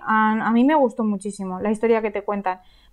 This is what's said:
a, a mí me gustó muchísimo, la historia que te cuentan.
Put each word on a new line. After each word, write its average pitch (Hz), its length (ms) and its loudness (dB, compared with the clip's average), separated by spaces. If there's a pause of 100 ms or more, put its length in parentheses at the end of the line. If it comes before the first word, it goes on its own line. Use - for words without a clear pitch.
a, 220 280 2
a 220 180 -2
mí 233 120 4
me 302 120 4
gustó 247 280 2
muchísimo, 196 560 -6
la 208 120 -2
historia 226 320 2
que 208 80 -4
te 202 120 -6
cuentan. 196 360 -4 (340)